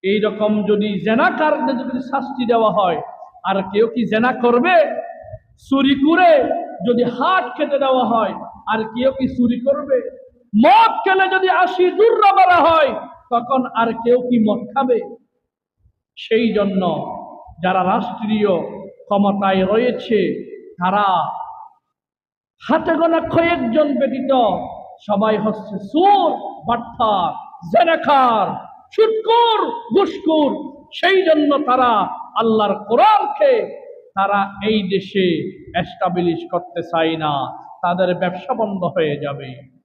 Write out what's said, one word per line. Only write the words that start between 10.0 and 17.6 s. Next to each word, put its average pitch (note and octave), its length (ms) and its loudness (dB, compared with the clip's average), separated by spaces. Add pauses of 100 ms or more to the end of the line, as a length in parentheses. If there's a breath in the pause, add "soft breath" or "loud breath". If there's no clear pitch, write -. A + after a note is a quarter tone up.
মদ F4 280 6 (120)
খেলে F#4+ 300 2
যদি F#4+ 140 2 (160)
আশি F4+ 200 0 (140)
দূর A4+ 160 6 (240)
মারা F4+ 200 6 (100)
হয়, D#4 240 2 (400)
তখন A#3+ 280 0 (200)
আর A#3 80 2 (160)
কেউ A#3+ 140 4 (100)
কি A#3+ 80 2 (100)
মদ G#3 140 0 (120)
খাবে? B3+ 260 0 (1300)
সেই A#3 220 0 (100)
জন্য F#3+ 260 0 (800)